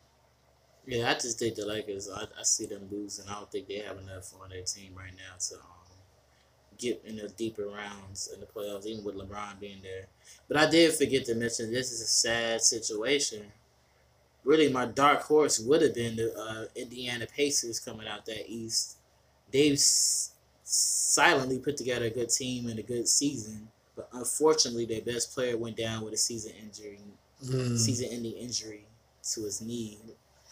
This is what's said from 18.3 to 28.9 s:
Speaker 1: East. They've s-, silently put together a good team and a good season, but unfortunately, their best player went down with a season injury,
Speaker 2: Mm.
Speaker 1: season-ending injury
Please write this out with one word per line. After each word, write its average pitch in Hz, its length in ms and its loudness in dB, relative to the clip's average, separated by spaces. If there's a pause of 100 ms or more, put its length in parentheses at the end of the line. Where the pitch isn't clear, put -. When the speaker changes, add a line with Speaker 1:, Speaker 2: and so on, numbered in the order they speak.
Speaker 1:
East. 113 460 -4 (560)
They've 143 220 6
s-, - 560 4 (340)
silently 139 920 4
put 139 180 -4
together 120 300 0
a 113 40 0
good 120 200 -2
team 127 380 -2
and 113 100 -4
a 107 40 -6
good 120 240 -2
season, 110 600 0 (260)
but - 180 -12
unfortunately, 123 720 2
their 110 160 -4
best 117 320 -4
player 123 240 0
went 113 180 -6
down 113 280 -4
with 107 100 -8
a - 20 -8
season 107 360 -4
injury, 104 480 -16 (440)
Speaker 2:
Mm. 127 340 0
Speaker 1:
season-ending 117 540 -2
injury 110 540 -8 (480)